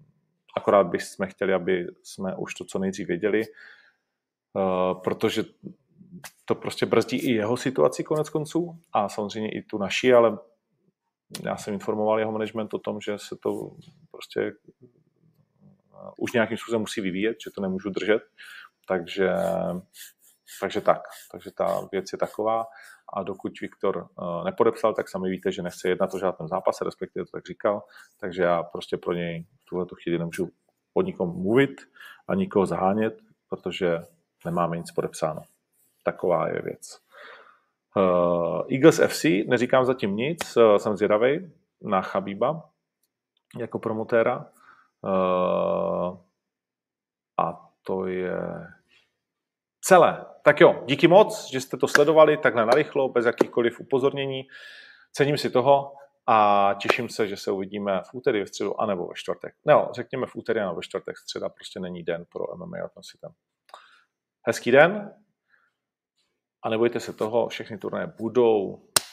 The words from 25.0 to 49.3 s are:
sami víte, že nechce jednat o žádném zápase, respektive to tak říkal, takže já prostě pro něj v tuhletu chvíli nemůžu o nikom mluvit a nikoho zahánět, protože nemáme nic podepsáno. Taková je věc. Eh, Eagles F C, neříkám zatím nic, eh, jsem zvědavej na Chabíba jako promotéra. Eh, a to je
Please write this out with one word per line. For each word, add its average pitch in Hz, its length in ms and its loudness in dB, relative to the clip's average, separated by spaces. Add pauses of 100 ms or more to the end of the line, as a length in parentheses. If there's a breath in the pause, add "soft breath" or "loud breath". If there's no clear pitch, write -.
sami 92 200 -6
víte, 92 220 -2
že 92 100 -8
nechce 87 280 -4
jednat 92 240 0
o 95 60 -6
žádném 87 280 -4
zápase, 95 380 -2
respektive 92 400 -8
to - 60 -18
tak 90 160 -12
říkal, 104 360 -2 (360 loud breath)
takže 90 240 -4
já 85 200 2
prostě 90 340 -8
pro 90 160 -4
něj 85 320 -6 (160)
v - 40 -20
tuhletu 90 300 -6
chvíli 85 240 -2
nemůžu 85 300 -6 (440)
o - 80 2
nikom 90 400 -4
mluvit 127 400 2 (460 loud breath)
a 92 80 -2
nikoho 95 300 2
zahánět, 98 560 0 (280)
protože 87 500 -2 (460)
nemáme 85 320 -2
nic 85 140 -12
podepsáno. - 500 -4 (600)
Taková 85 440 0
je - 140 -4
věc. - 400 -12 (960 loud breath)
Eh, 87 760 2
Eagles 143 240 8
F - 140 4
C, 180 340 2
neříkám 127 380 2
zatím 120 300 -2
nic, 139 420 -4
eh, 110 220 8
jsem 107 180 -2
zvědavej 123 540 2 (300)
na 98 200 0
Chabíba 104 680 -4 (880)
jako 117 220 -8
promotéra. 113 720 -2 (540 soft breath)
Eh, 90 1120 0 (1200)
a 85 320 -4 (120)
to 95 260 -4
je 90 320 -4 (1400 soft breath)